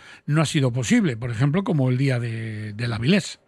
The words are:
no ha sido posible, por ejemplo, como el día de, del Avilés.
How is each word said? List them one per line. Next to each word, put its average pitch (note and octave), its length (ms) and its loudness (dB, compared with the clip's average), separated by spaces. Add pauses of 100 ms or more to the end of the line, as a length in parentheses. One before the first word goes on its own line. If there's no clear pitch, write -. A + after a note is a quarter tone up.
(260)
no D3+ 160 2
ha C#3+ 40 2
sido C3+ 260 2
posible, C3 440 2
por A#2+ 140 -6
ejemplo, C#3 320 2
como C#3+ 280 0
el B2+ 60 2
día C3 220 2
de, A2+ 540 -6
del A#2 200 -4
Avilés. C3+ 560 0